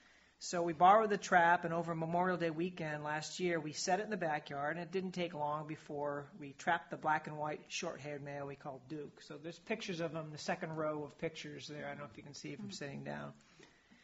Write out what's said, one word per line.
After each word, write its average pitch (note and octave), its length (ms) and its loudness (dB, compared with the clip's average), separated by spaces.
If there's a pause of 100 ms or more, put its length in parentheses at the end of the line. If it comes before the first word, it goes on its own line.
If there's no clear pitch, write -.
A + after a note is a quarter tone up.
(380)
So F3 240 -2
we E3+ 120 0
borrowed G3+ 340 10
the G3+ 80 4
trap, F3 480 6
and E3 80 0
over E3+ 220 0
Memorial F3 420 2
Day E3+ 140 2
weekend D#3 540 -4
last D3+ 360 -4
year, F3 180 2
we D3+ 140 -4
set F#3+ 280 0
it G#3+ 40 -2
in G#3+ 60 -8
the G#3+ 80 -2
backyard, D3+ 580 -2
and F3 80 -4
it E3+ 80 -10
didn't F#3+ 200 -2
take F3 200 -2
long D3 340 -2
before C#3+ 600 -4 (120)
we C#3 140 -12
trapped - 380 -2
the D3+ 80 -6
black D#3 280 0
and D3+ 120 -8
white D3+ 300 -4
short-haired D3 540 -6
male C#3+ 240 -8
we C#3 80 -8
called C3 340 -12
Duke. D3 340 -10
So D3 200 -14
there's E3 160 -10
pictures G3+ 420 -4
of D#3+ 120 -2
him, D#3 180 -6
the D3+ 80 -12
second E3+ 380 -4
row D3+ 280 0
of C3+ 140 -12
pictures D3+ 500 -6
there. D3 180 -8
I C#3+ 40 -4
don't C#3+ 100 -8
know D3 100 -10
if - 80 -18
you C3+ 40 -16
can C#3 120 -16
see D3 200 -10
from - 160 -8
sitting C#3+ 320 -8
down. C#3+ 300 -8 (720)